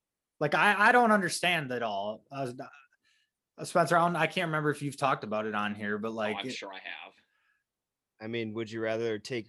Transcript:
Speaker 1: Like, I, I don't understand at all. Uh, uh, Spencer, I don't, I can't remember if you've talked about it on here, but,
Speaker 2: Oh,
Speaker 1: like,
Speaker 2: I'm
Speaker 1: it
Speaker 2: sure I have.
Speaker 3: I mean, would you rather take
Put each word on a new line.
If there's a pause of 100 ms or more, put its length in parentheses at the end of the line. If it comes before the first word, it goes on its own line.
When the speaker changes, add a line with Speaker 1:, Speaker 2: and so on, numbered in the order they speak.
(420)
Speaker 1:
Like,
I, (140)
I
don't
understand
at
all.
Uh, (1040)
uh,
Spencer,
I
don't,
I
can't
remember
if
you've
talked
about
it
on
here,
but,
Speaker 2:
Oh,
Speaker 1:
like,
Speaker 2:
I'm
Speaker 1:
it
Speaker 2:
sure
I
have. (1040)
Speaker 3:
I
mean,
would
you
rather
take